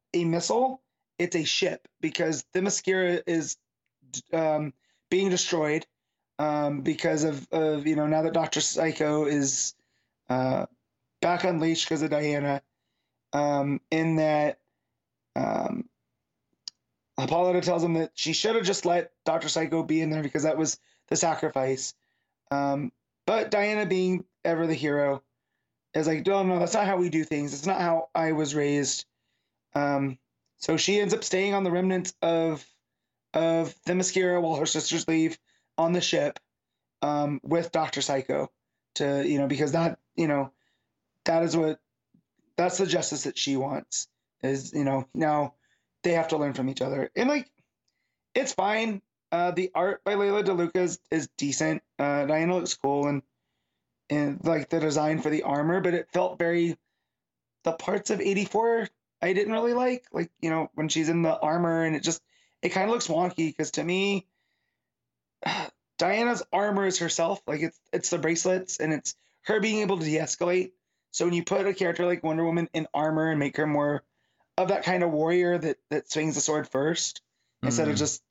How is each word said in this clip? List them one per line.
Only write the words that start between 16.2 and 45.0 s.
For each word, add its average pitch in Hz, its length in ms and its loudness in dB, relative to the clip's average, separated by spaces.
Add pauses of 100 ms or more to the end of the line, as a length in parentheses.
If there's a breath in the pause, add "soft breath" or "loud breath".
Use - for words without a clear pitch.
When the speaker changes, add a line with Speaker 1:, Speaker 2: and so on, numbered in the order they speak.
Speaker 1:
Hippolyta 175 420 2
tells 165 220 2
him 170 120 2
that 160 200 0
she - 180 -2
should 220 220 2
have 220 100 2
just 196 200 0
let 175 280 2 (120)
Doctor 160 220 0
Psycho 160 360 0
be 156 180 2
in 160 80 0
there 156 140 0
because 143 200 -2
that 156 140 2
was 156 220 0 (280 soft breath)
the 165 80 0
sacrifice. 139 800 0 (560)
Um, 139 420 -2 (360)
but 214 240 0
Diana, 214 340 0
being 185 400 0 (180)
ever 165 220 2
the 160 80 0
hero, 143 500 0 (680)
is 160 140 2
like, 160 180 0
"No, 196 180 4
no, 185 140 2
that's 170 160 0
not 208 140 2
how 190 100 2
we 180 120 2
do 156 140 0
things. 147 300 -4
It's 143 140 -10
not 190 140 0
how 165 340 0
I 160 160 2
was 151 240 0
raised." 143 500 0 (720)
Um, 139 420 0 (400)
so 160 200 0
she 202 220 2
ends 196 140 2
up - 100 -2
staying 196 300 0
on 196 100 0
the 180 80 0
remnants 185 500 0
of, 165 440 0 (680)
of 165 500 2
Themyscira 180 580 2
while 160 140 0
her 147 100 0
sisters 160 420 -2
leave 160 300 2 (400)
on 165 160 2
the 175 80 2
ship, 147 380 0 (600)
um, 147 420 0
with 170 280 0
Doctor 156 300 -2
Psycho 139 500 -2 (440)
to, 139 320 0
you 147 100 2
know, 139 100 0
because 143 260 0
that, 165 260 0 (160)
you 165 120 2
know, 139 240 0 (760)
that 165 180 4
is 165 120 0
what, 156 240 2 (800)
that's 180 200 2
the 190 100 2
justice 156 360 -2
that 135 140 -6
she 139 200 -2
wants 139 500 -6 (360)
is, 135 300 -4
you 147 100 0
know, 135 300 0